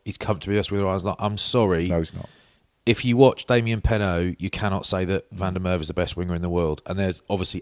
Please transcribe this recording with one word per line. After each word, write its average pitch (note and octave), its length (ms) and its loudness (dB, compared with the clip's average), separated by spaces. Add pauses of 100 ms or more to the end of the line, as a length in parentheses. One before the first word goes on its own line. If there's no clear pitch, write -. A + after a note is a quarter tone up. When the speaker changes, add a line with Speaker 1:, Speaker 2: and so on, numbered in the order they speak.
Speaker 1:
He's G#2+ 120 -8
comfortably G2 380 -2
the G#2 60 4
best - 100 -2
winger." G2+ 160 0
I F#2+ 80 2
was F#2 80 -2
like, F#2+ 160 -4
"I'm G#2 180 -2
sorry." F#2 520 2
Speaker 2:
No, E2+ 100 2
he's E2 160 -4
not. - 140 -12 (580)
Speaker 1:
If A#2 180 2
you A#2+ 120 2
watch C3 300 6
Damien A#2 340 2
Penaud, F2+ 580 2
you F#2 100 -4
cannot G2 380 -2
say F#2 200 -2
that F#2+ 260 -2
Van F#2 220 -4
der F#2 60 -2
Merwe F2+ 200 0
is D2+ 80 -6
the E2 60 -6
best F2 220 -4
winger F2 200 -2
in E2+ 60 -4
the F2 60 -2
world. E2+ 380 0
And F#2+ 100 -6
there's F#2+ 320 -2
obviously F#2 340 -2